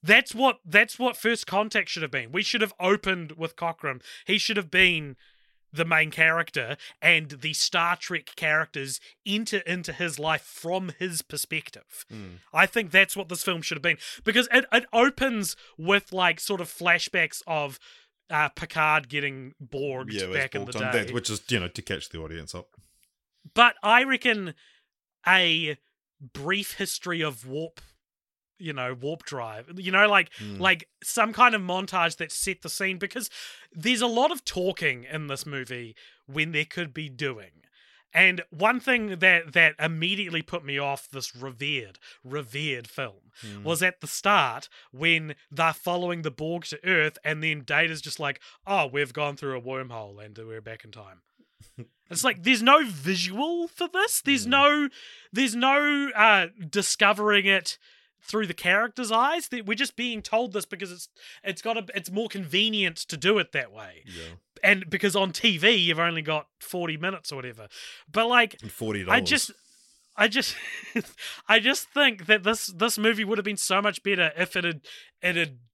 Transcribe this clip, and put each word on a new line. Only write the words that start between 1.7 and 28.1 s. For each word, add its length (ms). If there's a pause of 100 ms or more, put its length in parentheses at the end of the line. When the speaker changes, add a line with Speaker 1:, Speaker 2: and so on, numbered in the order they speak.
Speaker 1:
should 140
have 80
been. 200
We 120
should 180
have 180
opened 520
with 240
Cochrane. 460 (260)
He 100
should 200
have 120
been 460 (580)
the 120
main 260
character, 680 (240)
and 300
the 220
Star 420
Trek 400
characters 680 (240)
enter 340
into 320
his 280
life 240
from 560
his 240
perspective. 920
Speaker 2:
Mm. 240 (160)
Speaker 1:
I 140
think 240
that's 260
what 120
this 140
film 200
should 140
have 40
been, 160 (260)
because 300
it, 180
it 220
opens 640 (200)
with, 380
like, 260
sort 220
of 80
flashbacks 800
of, 320 (500)
uh, 200
Picard 600
getting 500
Borged 540
Speaker 2:
Yeah, 120
it 40
was 80
Speaker 1:
back 180
in 100
Speaker 2:
Borged 120
Speaker 1:
the 80
Speaker 2:
on 80
Speaker 1:
day. 120
Speaker 2:
that, 100
which 160
is, 180
you 100
know, 80
to 140
catch 280
the 100
audience 340
up. 140 (880)
Speaker 1:
But 260
I 220
reckon 500 (760)
a 500 (440)
brief 520
history 480
of 260
warp, 340 (760)